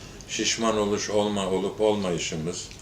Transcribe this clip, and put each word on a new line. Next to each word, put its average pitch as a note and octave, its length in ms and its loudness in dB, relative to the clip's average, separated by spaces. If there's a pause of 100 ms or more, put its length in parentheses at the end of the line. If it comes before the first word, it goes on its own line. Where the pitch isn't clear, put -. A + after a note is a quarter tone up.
(300)
şişman A2 480 0
oluş G#2 320 0
olma, G#2 380 2
olup F#2+ 340 0
olmayışımız, F2+ 840 0 (140)